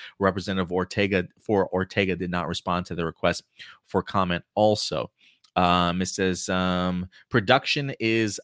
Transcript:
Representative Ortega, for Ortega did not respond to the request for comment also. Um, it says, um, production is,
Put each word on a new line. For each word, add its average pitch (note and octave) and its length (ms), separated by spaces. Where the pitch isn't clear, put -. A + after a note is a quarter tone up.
Representative F#2+ 520
Ortega, F#2 560
for G2 340
Ortega F#2 420
did F2 140
not F2 180
respond F2 380
to - 100
the E2+ 100
request E2+ 380
for F#2 160
comment F2+ 400
also. G#2 560
Um, F2+ 460
it F#2 80
says, F#2 400
um, F2+ 600
production C3+ 720
is, A2+ 440